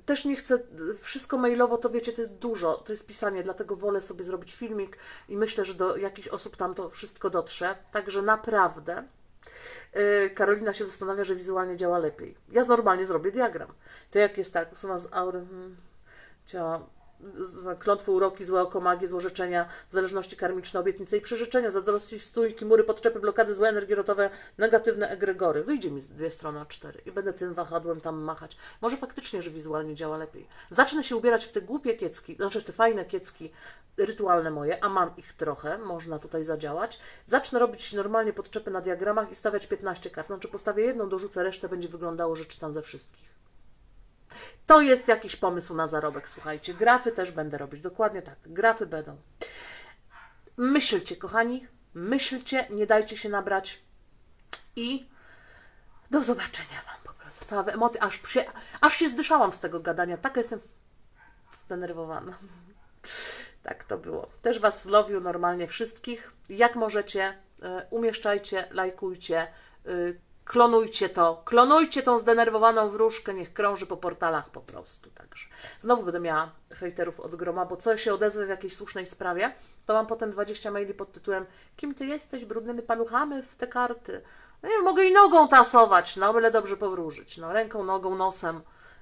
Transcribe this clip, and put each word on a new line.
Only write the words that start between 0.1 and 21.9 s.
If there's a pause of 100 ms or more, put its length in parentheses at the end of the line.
nie
chcę, (420)
wszystko
mailowo,
to
wiecie,
to
jest
dużo,
to
jest
pisanie,
dlatego
wolę
sobie
zrobić
filmik (300)
i
myślę,
że
do
jakichś
osób
tam
to
wszystko
dotrze. (160)
Także
naprawdę, (920)
y,
Karolina
się
zastanawia,
że
wizualnie
działa
lepiej. (120)
Ja
normalnie
zrobię
diagram. (380)
To
jak
jest
tak,
suma
z
aury,
hmm, (720)
ciała, (540)
z-,
klątwy,
uroki,
złe
oko,
magie,
złorzeczenia, (220)
zależności
karmiczne,
obietnice
i
przyrzeczenia,
zazdrości,